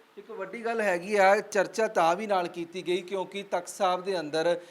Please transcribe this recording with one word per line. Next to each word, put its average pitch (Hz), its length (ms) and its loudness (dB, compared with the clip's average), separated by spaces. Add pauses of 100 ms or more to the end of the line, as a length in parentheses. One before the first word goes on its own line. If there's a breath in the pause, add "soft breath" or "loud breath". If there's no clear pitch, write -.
(180)
ਇੱਕ 208 140 -18
ਵੱਡੀ 208 340 -8
ਗੱਲ 226 160 0
ਹੈਗੀ 190 340 -2
ਆ, 196 240 8
ਚਰਚਾ 208 480 0
ਤਾਂ 175 280 4
ਵੀ 214 120 -6
ਨਾਲ 185 200 0
ਕੀਤੀ 170 400 -8
ਗਈ 180 140 0
ਕਿਉਂਕਿ 190 420 -6
ਤਖਤ 185 240 -4
ਸਾਹਿਬ 180 360 0
ਦੇ 190 160 -2
ਅੰਦਰ 160 400 0 (120)